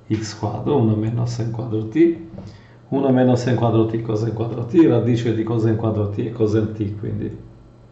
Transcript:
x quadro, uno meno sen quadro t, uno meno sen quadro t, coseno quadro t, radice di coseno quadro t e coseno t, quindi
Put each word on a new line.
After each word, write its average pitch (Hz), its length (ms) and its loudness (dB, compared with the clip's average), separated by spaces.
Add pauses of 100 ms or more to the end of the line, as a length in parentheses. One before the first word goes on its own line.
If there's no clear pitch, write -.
(120)
x - 260 -4
quadro, 110 400 -2
uno 110 180 4
meno 117 300 -2
sen 117 260 -4
quadro 110 360 -6
t, 170 300 4 (720)
uno 135 220 2
meno 127 240 6
sen 120 200 0
quadro 113 300 2
t, 113 160 -4
coseno 113 320 -2
quadro 117 320 -6
t, 165 220 6
radice 117 460 2
di 107 100 -2
coseno 113 340 0
quadro 104 320 -2
t - 100 -6
e 117 120 -4
coseno 107 400 0
t, 101 260 -4
quindi - 500 -8 (440)